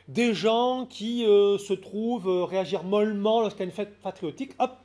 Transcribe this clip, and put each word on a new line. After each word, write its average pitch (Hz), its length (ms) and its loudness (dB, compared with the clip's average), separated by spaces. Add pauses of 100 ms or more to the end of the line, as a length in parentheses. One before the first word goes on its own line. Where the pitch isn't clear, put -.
des 226 260 2
gens 240 520 0
qui, 233 380 -6
euh, 202 320 6
se 196 160 -4
trouvent, 202 560 -4
euh, 180 160 2
réagir 180 380 -2
mollement 208 580 2
lorsqu'il 208 200 -2
y - 20 -6
a 185 40 -6
une 175 60 -8
fête 202 280 -10
patriotique, 190 580 -10
hop, 254 140 -2 (120)